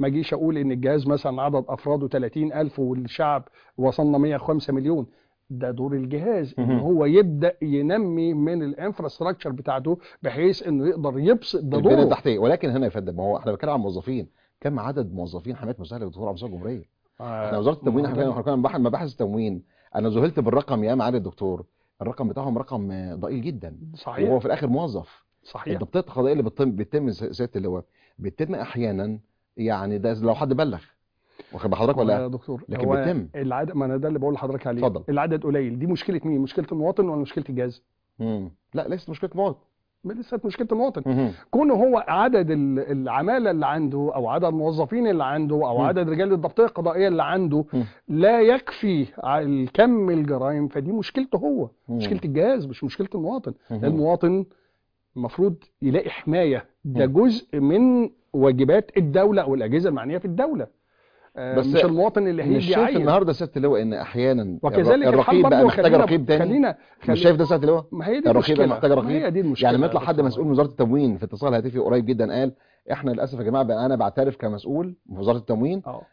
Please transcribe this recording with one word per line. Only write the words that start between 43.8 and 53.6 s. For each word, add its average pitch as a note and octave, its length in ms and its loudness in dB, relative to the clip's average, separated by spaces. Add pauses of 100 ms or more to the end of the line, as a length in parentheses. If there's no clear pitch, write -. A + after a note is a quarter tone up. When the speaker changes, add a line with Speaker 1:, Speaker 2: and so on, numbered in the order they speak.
Speaker 1:
أو A#2+ 140 -2
عدد D#3+ 160 0
الموظفين D#3+ 640 0
اللي E3+ 180 2
عنده، D3 300 0
أو B2+ 240 0
Speaker 2:
مم. B2 60 2
Speaker 1:
عدد F3 240 0
رجال F#3+ 240 0
الضبطية F3 320 2
القضائية F3 440 0
اللي E3 140 2
عنده، D3+ 500 0
Speaker 2:
مم. B2+ 120 0 (240)
Speaker 1:
لا G3 320 4
يكفي G#3+ 680 2 (120)
ع-، C#3+ 220 0
الكم F3+ 720 2
الجرائم، D3 580 0
فدي D3 240 -4
مشكلته C4 440 -4
هو. G3 340 -2 (180)
Speaker 2:
مم. A#2+ 80 -4
Speaker 1:
مشكلة A2 280 -2
الجهاز، E3+ 420 0
مش C3 180 -10
مشكلة C3 300 -4
المواطن. C3 380 -6 (180)